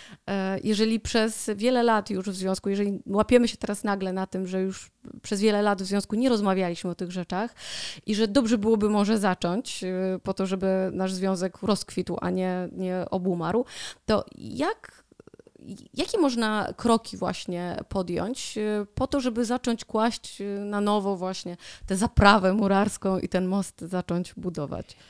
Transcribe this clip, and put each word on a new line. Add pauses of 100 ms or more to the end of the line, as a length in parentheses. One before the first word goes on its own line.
(280)
e,
jeżeli
przez
wiele
lat
już
w
związku,
jeżeli
łapiemy
się
teraz
nagle
na
tym,
że
już (300)
przez
wiele
lat
w
związku
nie
rozmawialiśmy
o
tych
rzeczach (500)
i
że
dobrze
byłoby
może
zacząć,
e,
po
to,
żeby
nasz
związek
rozkwitł,
a
nie,
nie
obumarł, (400)
to (120)
jak, (880)
jakie
można
kroki
właśnie (120)
podjąć,
e, (100)
po
to,
żeby
zacząć
kłaść,
e,
na
nowo
właśnie (280)
tę
zaprawę
murarską
i
ten
most
zacząć
budować? (120)